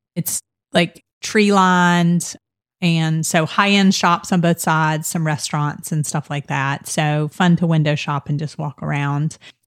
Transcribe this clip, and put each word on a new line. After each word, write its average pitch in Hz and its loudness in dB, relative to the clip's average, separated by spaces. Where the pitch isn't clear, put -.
It's, - -6
like, 175 -2
tree 208 2
lined. 175 2
And 160 0
so 160 0
high-end 202 4
shops 175 0
on 180 2
both 170 2
sides, 156 0
some 160 -4
restaurants 147 -4
and 151 -2
stuff - -6
like 143 -8
that. 139 -4
So 151 -2
fun 175 4
to 175 0
window 151 2
shop 143 -6
and 147 -2
just 151 -10
walk 147 -8
around. 143 -4